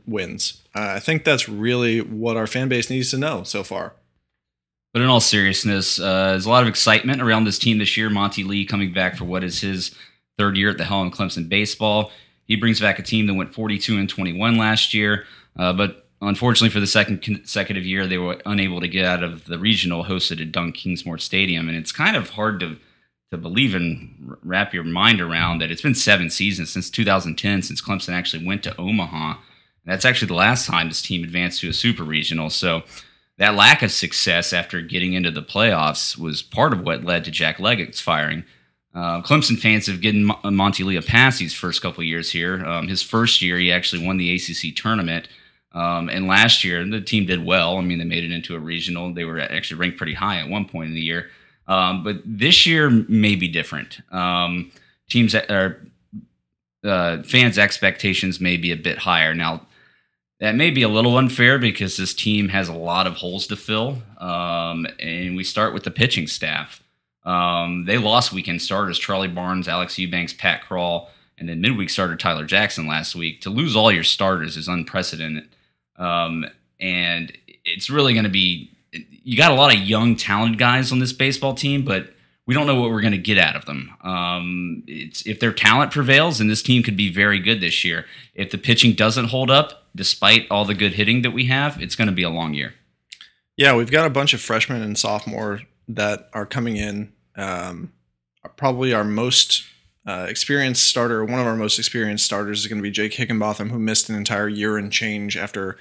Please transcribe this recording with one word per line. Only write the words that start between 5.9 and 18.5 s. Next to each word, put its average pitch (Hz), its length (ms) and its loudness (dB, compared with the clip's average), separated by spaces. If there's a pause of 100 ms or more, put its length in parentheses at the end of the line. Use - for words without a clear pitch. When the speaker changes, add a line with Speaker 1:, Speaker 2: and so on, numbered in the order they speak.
Speaker 2:
uh, 95 300 2
there's 95 140 0
a 110 40 -2
lot 123 140 6
of 113 40 2
excitement 117 540 2
around 110 240 4
this 98 140 0
team 113 180 2
this 104 180 0
year. 110 140 0
Monty 101 340 0
Lee 98 220 -4
coming 98 260 -2
back 92 240 0
for 95 80 -8
what 90 200 -4
is 87 180 -4
his 95 340 -4 (420)
third 101 200 2
year 101 120 4
at 92 80 0
the 85 60 -4
helm 92 240 0
of 92 60 -6
Clemson 85 340 -4
baseball. 104 640 0 (320)
He 110 140 -2
brings 107 240 2
back 101 180 2
a 92 40 -10
team 110 240 0
that 98 80 0
went 92 180 -4
forty-two 107 440 -2
and 98 120 -2
twenty-one 98 480 0
last 110 360 2
year, 104 320 0 (300)
uh, 90 160 0
but 95 320 -2 (160)
unfortunately 113 520 2
for 107 80 -2
the 98 80 0
second 104 340 2
consecutive 98 640 -6
year, 95 220 -2
they 92 100 -2
were 90 300 -6
unable 95 340 -2